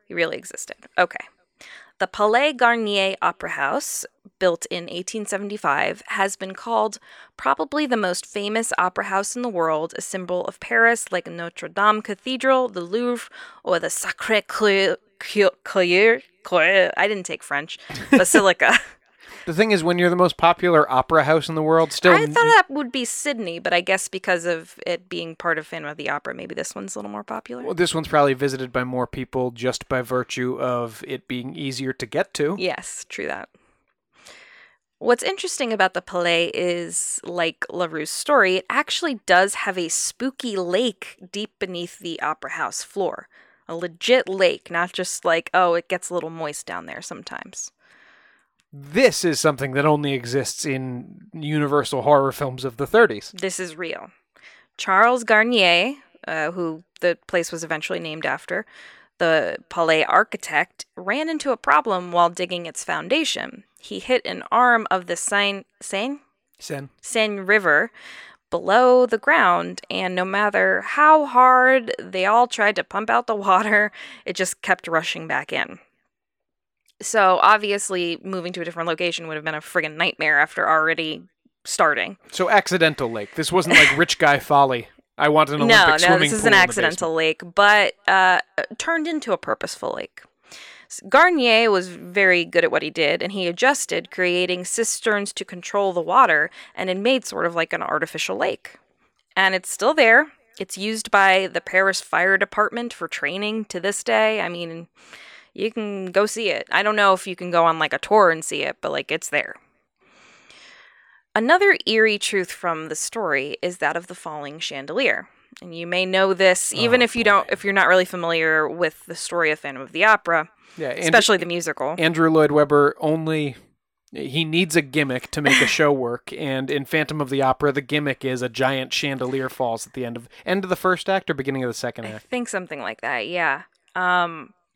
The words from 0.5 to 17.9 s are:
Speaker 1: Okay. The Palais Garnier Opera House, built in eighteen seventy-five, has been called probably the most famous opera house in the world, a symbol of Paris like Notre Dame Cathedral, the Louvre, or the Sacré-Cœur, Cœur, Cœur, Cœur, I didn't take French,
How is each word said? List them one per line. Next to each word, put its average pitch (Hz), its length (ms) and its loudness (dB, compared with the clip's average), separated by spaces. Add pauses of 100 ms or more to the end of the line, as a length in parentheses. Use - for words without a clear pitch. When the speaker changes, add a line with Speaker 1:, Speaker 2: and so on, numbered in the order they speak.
Speaker 1:
Okay. - 220 0 (800)
The 190 100 -2
Palais 240 460 2
Garnier 214 680 0
Opera 170 280 -4
House, 147 540 -4 (360)
built 175 300 0
in 170 200 -8
eighteen 202 340 -8
seventy-five, 202 840 -4
has 196 280 -2
been 190 160 -12
called 220 460 -4 (380)
probably 277 500 -2
the 247 100 -2
most 180 300 -4
famous 214 500 -6
opera 185 280 -2
house 196 320 -4
in 247 60 -6
the 247 60 -4
world, 160 480 -2
a - 40 -10
symbol 180 460 -6
of - 120 -12
Paris 233 540 2
like 175 160 -4
Notre 170 400 -12
Dame 208 340 2
Cathedral, 254 640 0
the 185 120 -10
Louvre, 233 500 -4 (320)
or - 160 0
the 165 80 -6
Sacré-Cœur, 196 1120 0 (240)
Cœur, 196 300 2 (140)
Cœur, 185 580 2 (220)
Cœur, 180 520 4
I 190 100 2
didn't 202 200 -4
take - 180 -12
French, - 340 -8 (160)